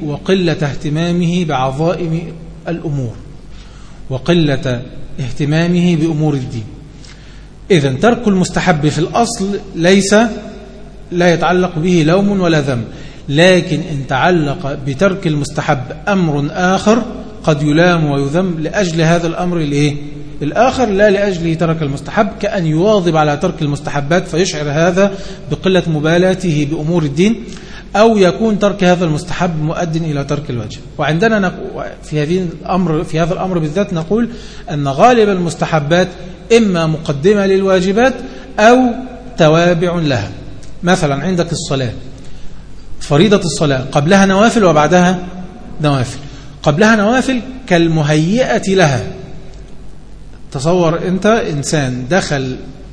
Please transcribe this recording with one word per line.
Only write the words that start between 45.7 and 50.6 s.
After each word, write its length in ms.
نوافل، 360
قبلها 320
نوافل 460
كالمهيئة 1080
لها. 280
تصور 560